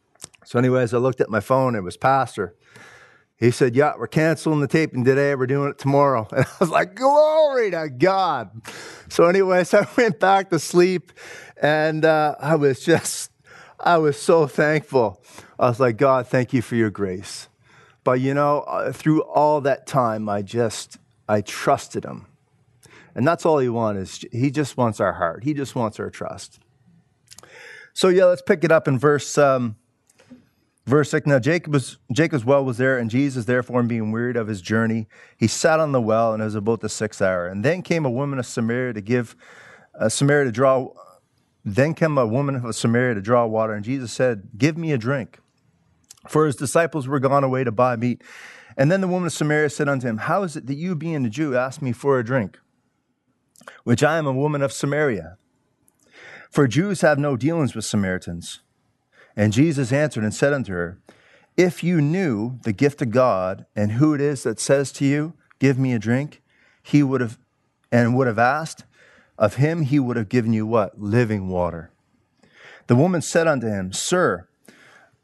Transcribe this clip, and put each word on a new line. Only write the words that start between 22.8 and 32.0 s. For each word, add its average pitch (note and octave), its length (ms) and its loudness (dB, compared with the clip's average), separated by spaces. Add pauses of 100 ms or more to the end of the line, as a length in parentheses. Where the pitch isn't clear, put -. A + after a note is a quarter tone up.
And A#2+ 100 2
that's E3 180 0
all D#3 140 4
he B2+ 100 2
wants G#2+ 540 -4
is, - 80 -18
he B2+ 220 0
just D3 240 -4
wants A2+ 240 0
our F#2 140 2
heart. F2 280 -4
He D3 120 -2
just C#3 200 -8
wants A2+ 240 -4
our G2 100 -8
trust. - 520 -14 (1300)
So, - 120 0
yeah, F#3 200 6
let's F3+ 160 2
pick G3 200 0
it D#3+ 80 4
up D#3+ 160 4
in C3+ 100 2
verse, C#3+ 400 0
um, C3 380 2 (1120)
verse C#3+ 260 2
six. D#3 160 -2
Now, C#3 140 4
Jacob D#3 320 -2
was, - 260 -2 (140)